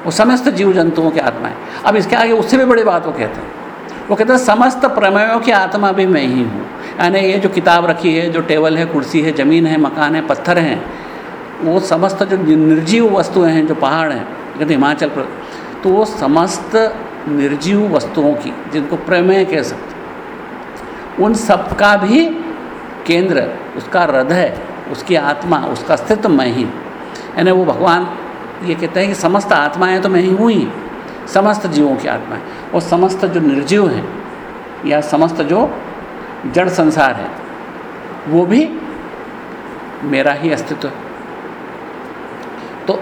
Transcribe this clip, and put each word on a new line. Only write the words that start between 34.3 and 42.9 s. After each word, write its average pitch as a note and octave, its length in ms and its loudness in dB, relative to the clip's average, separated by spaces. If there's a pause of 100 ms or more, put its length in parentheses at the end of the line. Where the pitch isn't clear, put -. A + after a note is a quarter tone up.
या D3 140 2
समस्त E3 420 0
जो F3+ 260 2 (800)
जड़ F3+ 220 2
संसार D#3 460 4
है, G2 160 -6 (960)
वो E3+ 180 4
भी C4+ 220 2 (1400)
मेरा C#3+ 280 2
ही D3+ 180 0
अस्तित्व C#3 380 -4
है। - 160 -12 (1800)
तो F#3+ 160 -2